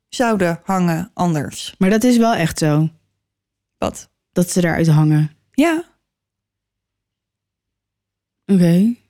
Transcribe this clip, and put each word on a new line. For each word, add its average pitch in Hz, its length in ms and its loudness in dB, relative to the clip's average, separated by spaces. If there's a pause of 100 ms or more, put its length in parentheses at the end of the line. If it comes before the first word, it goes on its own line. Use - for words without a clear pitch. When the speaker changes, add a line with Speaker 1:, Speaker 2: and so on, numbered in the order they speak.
Speaker 1:
zouden 185 540 -2
hangen 175 500 -2
anders. - 640 -6
Speaker 2:
Maar 190 120 2
dat 220 140 2
is 247 140 4
wel 226 160 2
echt 160 240 -4
zo? 156 320 0 (880)
Speaker 1:
Wat? - 320 -10 (220)
Speaker 2:
Dat 180 200 -2
ze 185 100 -2
daaruit 165 260 0
hangen? 151 440 2 (200)
Speaker 1:
Ja. 330 320 0 (2500)
Speaker 2:
Oké. 180 480 2 (160)